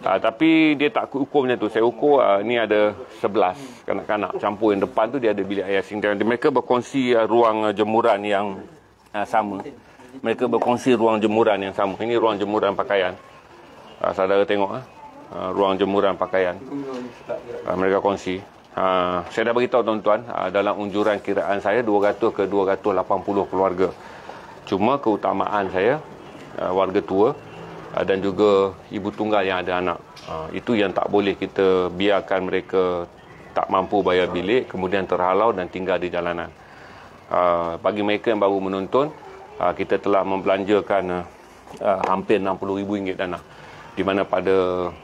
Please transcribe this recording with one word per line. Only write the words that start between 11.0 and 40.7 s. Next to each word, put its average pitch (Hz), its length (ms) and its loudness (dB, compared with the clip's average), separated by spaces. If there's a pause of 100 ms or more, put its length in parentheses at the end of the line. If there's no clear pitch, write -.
jemuran 107 400 4
yang 95 160 -4
sama. 98 240 0
Ini 117 180 0
ruang 110 220 2
jemuran 101 380 0
pakaian. 98 360 0 (840)
Ah, 90 160 -2
saudara 98 320 2
tengok, 101 240 0
ah. 120 140 -10 (500)
Ah, 92 160 -6
ruang 95 320 2
jemuran 98 320 2
pakaian. 90 420 0 (1080)
Ah, - 80 -2
mereka 95 240 0
kongsi. 95 420 -2 (380)
Ah, 90 560 0
saya 113 160 0
dah 117 80 0
beritahu 123 240 2
tuan-tuan, 107 480 0
ah, 92 240 -4
dalam 101 240 0
unjuran 104 400 0
kiraan 98 420 -2
saya 104 220 0
dua 104 320 2
ratus 113 160 0
ke 98 160 -2
dua 95 320 0
ratus 104 160 -2
lapan 92 320 0
puluh 101 240 -2
keluarga. 92 400 0 (800)
Cuma 113 320 2
keutamaan 98 720 0
saya, 104 240 2 (600)
ah, 90 160 -4
warga 95 300 2
tua, 107 340 2 (560)
ah, - 80 -2
dan 95 220 0
juga 98 500 4 (160)
ibu 101 240 -6
tunggal 107 320 0
yang 92 160 0
ada 90 160 -2
anak. 90 220 -2 (260)
Ah, 80 240 -10
itu 95 240 -4
yang 98 240 2
tak - 160 -2
boleh 98 240 2
kita 92 560 2
biarkan 95 460 0 (100)
mereka 90 560 -2 (480)
tak - 160 -2
mampu 98 320 2
bayar 90 320 2
bilik, 92 360 0
kemudian 95 360 -2
terhalau 92 480 2
dan 90 160 -4
tinggal 92 320 -2
di 90 80 -4
jalanan. 85 400 -6 (800)
Ah, 85 520 0
bagi 104 200 0
mereka 104 280 0
yang 104 120 0
baru 98 200 2
menonton, 98 480 0 (480)
ah, 87 160 0
kita 95 240 -2
telah 98 240 2
membelanjakan, 95 880 0